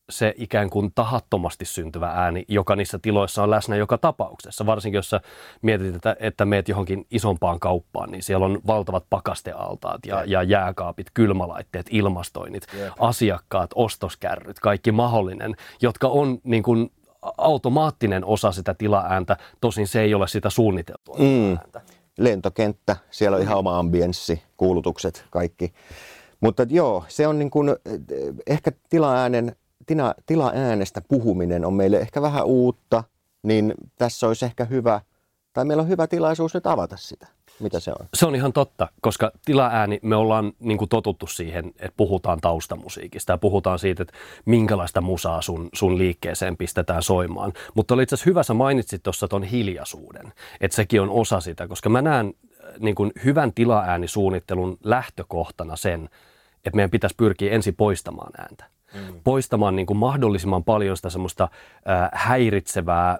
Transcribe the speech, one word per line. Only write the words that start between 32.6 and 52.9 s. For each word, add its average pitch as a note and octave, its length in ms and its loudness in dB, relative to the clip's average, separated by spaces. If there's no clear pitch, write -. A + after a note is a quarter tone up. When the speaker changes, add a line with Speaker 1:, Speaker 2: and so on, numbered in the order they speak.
Speaker 2:
niin G#2+ 300 2
tässä A#2+ 320 0
olisi A2+ 180 0
ehkä A#2+ 200 -4
hyvä, A#2 360 0
tai B2+ 120 0
meillä D3+ 160 2
on D#3+ 80 -2
hyvä E3+ 180 0
tilaisuus D#3+ 460 0
nyt F3+ 140 -4
avata G2 300 -2
sitä, - 300 -18
mitä G2 200 -4
se E2 200 -6
on. - 140 -18
Speaker 1:
Se - 120 2
on D3+ 100 2
ihan C3 180 0
totta, C3 340 0
koska A2 300 0
tilaääni, A2+ 580 2
me A2 120 2
ollaan A2 440 2
niin A2 180 0
kuin G#2 120 -2
totuttu G2+ 380 0
siihen, E2+ 400 -8
että - 300 -14
puhutaan F#2 440 0
taustamusiikista E2+ 920 -4
ja F2 60 2
puhutaan F#2+ 420 0
siitä, F#2+ 240 -2
että - 100 -14
minkälaista G#2 560 2
musaa E2+ 400 -2
sun, E2+ 320 -6
sun F#2 240 2
liikkeeseen F2+ 600 -2
pistetään F2 460 -2
soimaan. F#2 500 0
Mutta G#2+ 180 2
oli B2+ 100 4
itse B2+ 120 0
asiassa E3 140 0
hyvä, F3 140 4
sä B2 100 -2
mainitsit B2 500 0
tuossa G2 240 -4
ton G2+ 160 -2
hiljaisuuden, - 920 -6
että G2 140 -2
sekin G#2+ 260 2
on G2 80 0
osa G#2 300 0
sitä, F2 280 -8
koska F#2 220 -4
mä A#2+ 120 4
näen, C3 320 0
äh, - 160 -20
niin G#2+ 160 0